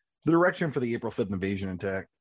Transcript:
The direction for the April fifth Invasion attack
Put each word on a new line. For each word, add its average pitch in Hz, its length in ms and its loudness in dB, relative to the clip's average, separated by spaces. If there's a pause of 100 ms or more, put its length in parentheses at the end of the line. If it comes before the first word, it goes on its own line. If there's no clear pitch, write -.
(260)
The 151 80 2
direction 175 400 4
for 139 80 -2
the 117 120 0
April 117 160 -4
fifth 104 220 -2
Invasion 95 380 -2
attack 95 380 -4 (140)